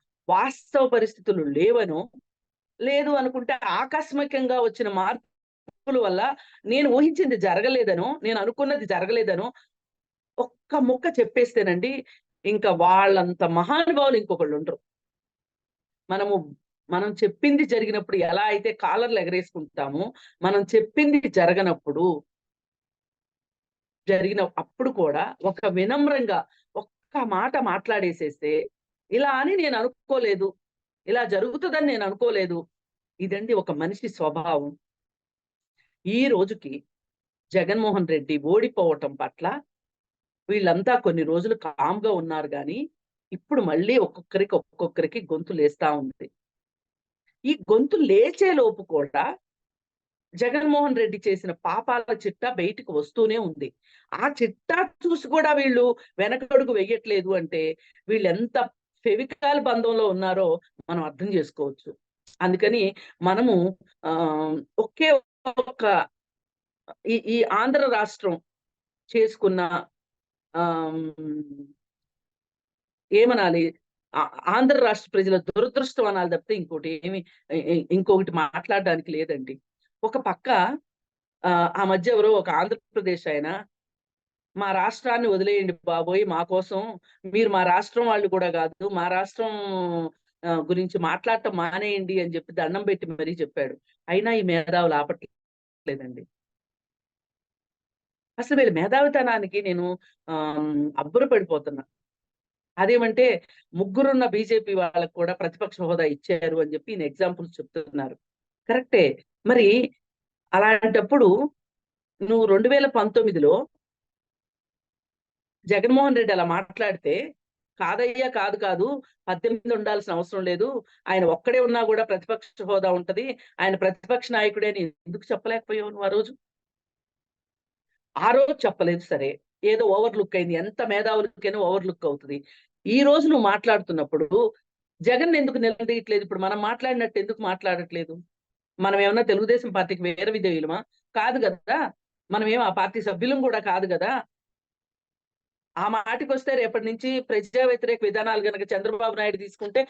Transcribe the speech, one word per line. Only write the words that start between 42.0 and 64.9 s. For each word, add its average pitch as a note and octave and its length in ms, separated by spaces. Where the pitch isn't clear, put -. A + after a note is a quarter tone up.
ఉన్నారు, D#3+ 360
కానీ D3+ 420
ఇప్పుడు C4 300
మళ్ళీ F3+ 360
ఒక్కొక్కరికి, G3 580
ఒక్కొక్కరికి E3+ 640
గొంతు E3+ 320
లేస్తా D3 380
ఉంది. C3+ 400
ఈ C#4+ 80
గొంతు C#4 260
లేచే D4+ 560
లోపు A3 300
కూడా D3+ 540
జగన్మోహన్ C#4+ 600
రెడ్డి A3 320
చేసిన F#3+ 240
పాపాల A3+ 520
చిట్టా A3+ 400
బయటకు F3+ 400
వస్తూనే G#3+ 440
ఉంది. D#3 360
ఆ C4+ 200
చిట్టా E4+ 460
చూసి D#4+ 200
కూడా D4+ 260
వీళ్ళు B3 420
వెనకడుగు B3+ 560
వెయ్యట్లేదు G3+ 560
అంటే D#3+ 480
వీళ్ళు G#3 220
ఎంత G#3+ 400
ఫెవికాల్ C4+ 560
బంధంలో A#3 460
ఉన్నారో F#3 520
మనం E3+ 140
అర్థం D#3 300
చేసుకోవచ్చు. C#3+ 640
అందుకని G3 540
మనము, F#3+ 560
ఆ, D#3+ 60
ఒకే D#4 320